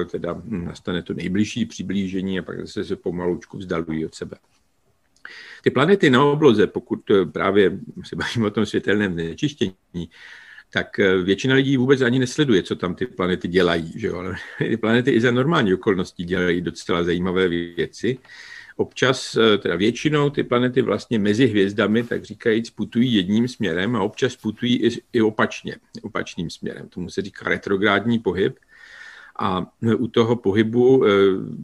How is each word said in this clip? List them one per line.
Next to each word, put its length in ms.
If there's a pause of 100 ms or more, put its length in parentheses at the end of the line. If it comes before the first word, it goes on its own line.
eh, 40
teda, 280
hm, 320
nastane 380
to 100
nejbližší 520
přiblížení 760
a 40
pak 160
zase 240
se 120
pomalučku 640
vzdalují 480
od 100
sebe. 220 (1300)
Ty 60
planety 400
na 140
obloze, 440
pokud, 440
eh, 140
právě 540 (240)
se 120
bavíme 320
o 40
tom 140
světelném 480
znečištění, 960 (640)
tak, 260
eh, 180
většina 380
lidí 220
vůbec 240
ani 180
nesleduje, 440
co 120
tam 200
ty 100
planety 420
dělají, 480
že 120
jo? 100
Ale 180 (120)
<laughs> 100
ty 200
planety 340
i 100
za 100
normální 420
okolností 500
dělají 380
docela 420
zajímavé 440
věci. 680 (600)
Občas, 600
eh, 200
teda 180
většinou 540
ty 140
planety 380
vlastně 380
mezi 260
hvězdami, 580
tak 200
říkajíc, 460
putují 440
jedním 340
směrem 480
a 60
občas 340
putují 480
i, 180 (120)
i 80
opačně, 540 (260)
opačným 480
směrem. 400
Tomu 200
se 120
říká 280
retrográdní 680
pohyb. 360 (840)
A 320 (260)
u 100
toho 280
pohybu, 720
eh, 40 (540)